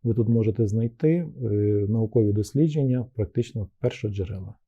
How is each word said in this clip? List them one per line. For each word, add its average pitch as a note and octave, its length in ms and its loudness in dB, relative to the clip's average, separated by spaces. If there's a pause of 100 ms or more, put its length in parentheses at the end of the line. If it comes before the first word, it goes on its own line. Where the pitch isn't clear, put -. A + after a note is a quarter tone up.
ви A#2 100 0
тут A2 160 0
можете A2+ 380 2
знайти, A#2 440 0
е, E3+ 140 0 (640)
наукові A2 440 2
дослідження, C3+ 720 0 (100)
практично G#2+ 520 -4 (120)
першоджерела. G2 720 -6 (140)